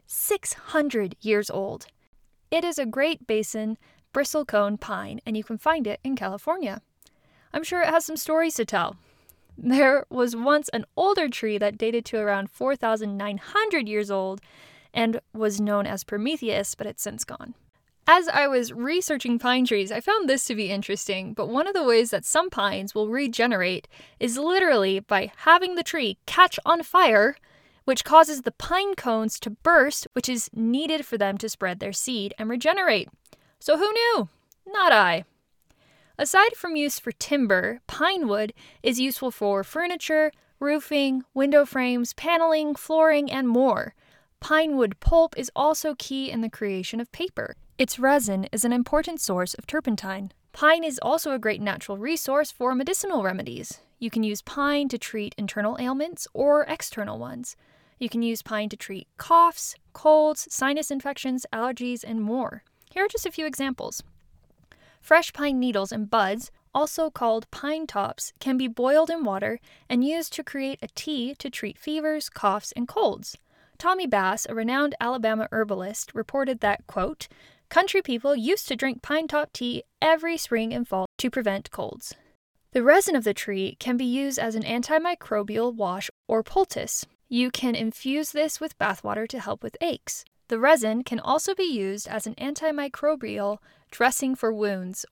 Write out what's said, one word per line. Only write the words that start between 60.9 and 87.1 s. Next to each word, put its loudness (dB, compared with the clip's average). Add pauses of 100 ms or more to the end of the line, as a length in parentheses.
allergies, -4
and -4
more. -4 (260)
Here -2
are 2
just -6
a -6
few -6
examples. -6 (1000)
Fresh 4
pine -2
needles 0
and -6
buds, 0 (220)
also 0
called -2
pine -6
tops, -6
can 0
be -2
boiled 4
in -4
water -2 (300)
and 2
used -2
to -8
create -6
a -10
tea -6
to -10
treat -10
fevers, -4
coughs, -2
and -6
colds. -2 (400)
Tommy 0
Bass, 0
a -8
renowned 0
Alabama -2
herbalist, -4
reported -4
that, 0
quote, -4 (420)
country 2
people 0
used -2
to -2
drink -4
pine -2
top -2
tea -6 (180)
every 2
spring -4
and -4
fall -2 (100)
to 0
prevent -2
colds. -12 (580)
The 0
resin 8
of 2
the 2
tree -6
can -2
be -2
used -2
as -2
an -4
antimicrobial -2
wash -4 (180)
or 2
poultice. -2 (220)